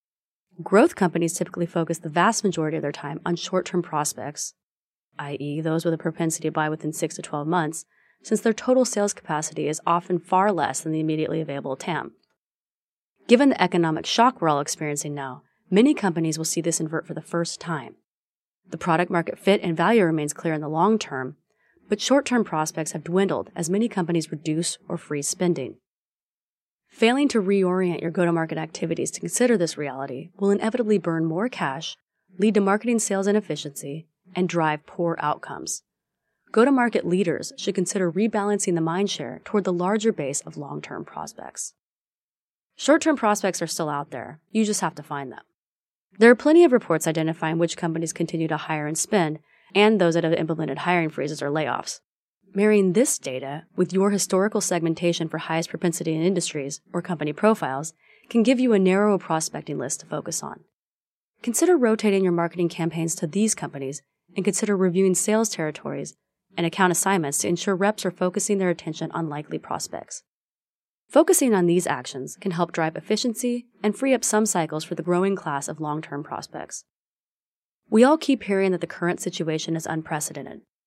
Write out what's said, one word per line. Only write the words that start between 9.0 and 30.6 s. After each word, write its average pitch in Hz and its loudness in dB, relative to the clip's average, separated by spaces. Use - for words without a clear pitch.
capacity 156 -4
is 156 -4
often 175 0
far 190 2
less 147 -2
than 160 -4
the 156 0
immediately 156 0
available 139 -6
tam. - -6
Given 247 6
the - 0
economic 170 0
shock 247 2
we're 165 2
all 143 4
experiencing 147 -6
now, 135 -10
many 240 6
companies 160 -2
will 160 -6
see 170 -4
this 165 -2
invert 160 -4
for 165 -10
the 156 -10
first - -4
time. 151 -8
The 165 -8
product 175 2
market 170 -2
fit 196 4
and 165 -2
value 190 4
remains 156 0
clear 165 -4
in 151 -4
the 151 -6
long 180 4
term, 135 -8
but 208 -2
short-term 254 2
prospects 160 -4
have 156 -8
dwindled 170 0
as 165 -4
many 214 0
companies 170 -2
reduce 160 -4
or 170 -6
freeze 147 -6
spending. 151 -2
Failing 254 2
to 226 0
reorient 185 2
your 170 -2
go-to-market 165 0
activities 165 -6
to - -12
consider 233 2
this 170 -2
reality 139 -8
will 196 2
inevitably 214 2